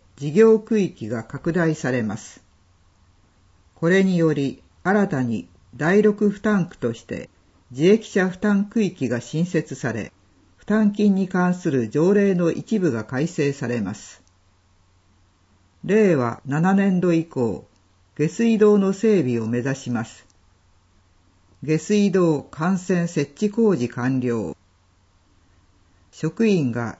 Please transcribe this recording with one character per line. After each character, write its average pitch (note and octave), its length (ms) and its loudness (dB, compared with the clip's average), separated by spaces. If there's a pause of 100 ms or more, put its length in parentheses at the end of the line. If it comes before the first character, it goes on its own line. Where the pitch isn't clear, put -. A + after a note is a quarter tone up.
(160)
事 C#3+ 140 -8
業 A3 300 6
区 A3 180 -2
域 D#3+ 300 -4
が A2+ 160 -6
拡 - 280 -6
大 D#3+ 220 0
さ C#3+ 160 -4
れ B2+ 140 -2
ま G#2 120 -6
す。 - 280 -20 (1300)
こ E3 140 -2
れ F#3+ 160 4
に F#3 120 2
よ D#3+ 160 4
り、 C#3 300 -4 (220)
新 G3 240 2
た C3+ 160 -2
に A2+ 240 -4 (280)
第 F3 260 2
六 G#3 280 2
負 G3+ 100 -10
担 G3+ 260 0
区 - 120 -20
と A#2 160 -4
し - 80 -16
て、 - 260 -12 (440)
受 C#3+ 160 2
益 A3 200 2
者 F#3+ 220 0
負 F3+ 80 -12
担 G3+ 260 0
区 G#3+ 180 -2
域 D3+ 260 -4
が A#2 120 -2
新 D#3 240 -4
設 F3 300 -4
さ B2+ 180 -6
れ、 G#2+ 200 -8 (440)
負 - 100 -20
担 G#3 260 2
金 G#3 240 2
に F#3+ 100 -2
関 F3+ 280 0
す F3+ 140 -4
る B2 200 0
条 E3 260 2
例 G3+ 220 2
の E3+ 160 0
一 - 260 -4
部 F3 140 0
が A2 120 -6
改 C3 220 -4
正 C#3+ 260 -2
さ C#3 140 -8
れ A#2+ 140 -4
ま G2+ 140 -6
す。 - 280 -20 (1600)
令 F#3+ 320 2
和 A#2+ 280 -4
七 E3 300 0
年 G3 260 2
度 F3 120 0
以 E3 120 0
降、 A2+ 440 -6 (480)
下 D3+ 120 -2
水 A3+ 300 0
道 G#3 200 6
の G3 140 2
整 G3+ 280 2
備 B2 180 -2
を A2 80 -4
目 A#2 120 -2
指 C3+ 180 -4
し - 160 -10
ま A#2 120 -4
す。 - 220 -18 (1400)
下 D#3 160 0
水 G3+ 320 2
道 E3+ 420 2
幹 F3+ 260 -2
線 F3 280 -2
設 D3+ 260 -4
置 G#3 160 -4
工 G#3 280 2
事 A#2+ 120 -2
完 B2+ 300 -2
了。 A#2 380 -4 (1500)
職 F#3+ 380 -2
員 D#3 240 2
が A#2 280 -6